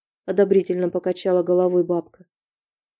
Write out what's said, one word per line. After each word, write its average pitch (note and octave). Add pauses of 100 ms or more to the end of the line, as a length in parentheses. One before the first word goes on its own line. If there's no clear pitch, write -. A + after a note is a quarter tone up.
(240)
одобрительно F#3
покачала F3+
головой F3+
бабка. E3+ (720)